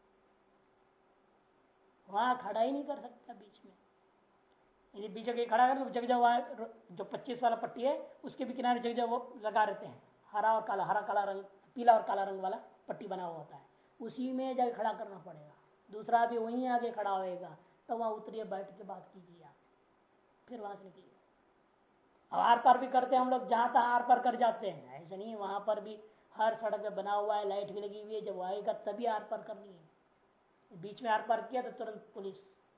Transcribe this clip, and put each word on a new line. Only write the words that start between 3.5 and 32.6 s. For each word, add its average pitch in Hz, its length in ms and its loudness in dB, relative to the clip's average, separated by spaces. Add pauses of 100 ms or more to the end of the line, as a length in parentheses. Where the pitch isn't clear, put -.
में। 190 80 -20 (1200)
यदि 208 120 -10
बीच 220 200 -8
में 240 200 0
खड़ा 247 260 6
कर 269 100 -2
तो 240 60 -8
जगह 240 160 -2
जगह 247 100 4
वहां 240 240 6
रो-, 226 520 -10
जो 196 120 -8
पच्चीस 240 380 -8
वाला 226 140 4
पट्टी - 260 -6
है - 420 -2
उसके 254 200 -8
भी 254 80 -8
किनारे 247 280 2
जगह 233 120 -2
जगह 233 140 0
वो 240 360 -2
लगा 208 220 4
रहते - 220 -4
हैं, - 160 -16 (300)
हरा 220 220 4
और 214 80 2
काला, 196 220 -2
हरा 196 160 2
काला 208 240 0
रंग, 196 200 -6 (300)
पीला 233 200 10
और 214 80 4
काला 196 200 0
रंग 190 180 -4
वाला 196 180 -2 (300)
पट्टी 208 180 -10
बना 185 180 -6
हुआ 165 140 -8
होता 143 180 -16
है, 135 100 -20 (360)
उसी 254 300 -6
में 254 240 -4
जाके 240 160 2
खड़ा 214 200 0
करना 202 260 -10
पड़ेगा। 156 340 -18 (380)
दूसरा 220 360 2
भी 233 120 0
वहीं 240 300 0
आगे 240 220 2
खड़ा 202 200 -2
होएगा, 269 460 -4 (320)
तो 233 80 -2
वहां 226 160 -2
उतरिए, 220 320 -8
बैठ 196 320 -8
के 208 80 -18
बात 190 300 -14
कीजिए 170 300 -20
आप, 139 100 -20 (920)
फिर 240 120 -12
वहां 202 160 -10
से 196 80 -18
निकलिए। 185 320 -20 (1160)
अब 175 60 0
आर 233 200 6
पार 254 200 8
भी 262 80 -2
करते 254 300 2
हैं 254 60 6
हम 254 80 2
लोग, 247 180 0
जहां 240 240 2
तहां 240 140 6
आर 240 160 4
पार - 180 6
कर 233 160 0
जाते 226 340 2
हैं, 139 320 -14
ऐसे 180 140 -14
नहीं, 220 200 -10
वहां 196 240 -4
पर 208 200 -2
भी 214 200 -14 (340)
हर 220 200 2
सड़क 208 260 -2
पे 208 100 -4
बना 196 220 -2
हुआ 208 240 2
है, 208 120 0
लाइट 196 220 -4
भी 202 100 -8
लगी 208 220 -10
हुई 214 120 -10
है, 214 60 -4
जब 185 200 -8
आएगा 196 320 -2
तभी 214 320 -6
आर 214 200 0
पार 214 180 -6
करनी 202 300 -14
है। 160 160 -20 (840)
बीच 196 300 -12
में 233 80 0
आर 214 120 4
पार 220 200 2
किया 247 200 -4
तो 240 80 -6
तुरंत 220 440 -10
पुलिस 196 220 -10 (420)